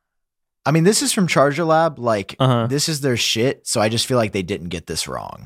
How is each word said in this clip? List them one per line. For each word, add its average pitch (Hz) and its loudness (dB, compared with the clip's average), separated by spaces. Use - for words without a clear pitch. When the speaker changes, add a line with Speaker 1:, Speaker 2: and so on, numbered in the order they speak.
Speaker 1:
I 139 2
mean, 165 2
this 220 4
is 262 -2
from 190 2
Charger 143 2
Lab. 160 2
Like, 110 -2
Speaker 2:
Uh-huh. 120 4
Speaker 1:
this 143 -2
is 147 -4
their 123 0
shit, - -2
so 120 0
I 110 4
just 113 0
feel 127 0
like 110 2
they 98 0
didn't 87 -6
get 85 -8
this 78 -6
wrong. 50 -10